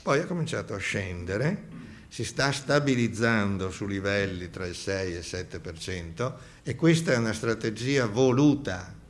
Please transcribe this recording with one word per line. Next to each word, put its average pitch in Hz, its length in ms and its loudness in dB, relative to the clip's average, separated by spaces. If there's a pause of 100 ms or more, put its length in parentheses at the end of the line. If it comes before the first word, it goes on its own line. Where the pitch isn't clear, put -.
poi 143 180 2
ha 175 60 -2
cominciato 156 480 -4
a 101 40 -4
scendere, 95 880 -2 (400)
si - 160 -8
sta 135 300 0
stabilizzando 117 1160 2
su 98 160 -6
livelli 98 640 0
tra 92 160 -8
il 90 100 -6
sei 95 400 -2
e - 20 -6
il 87 80 -8
sette 90 340 -8
per 82 180 -12
cento, 87 600 -6 (260)
e 123 120 -6
questa 165 360 4
è 127 60 6
una 113 160 2
strategia 113 720 0
voluta 120 880 4 (140)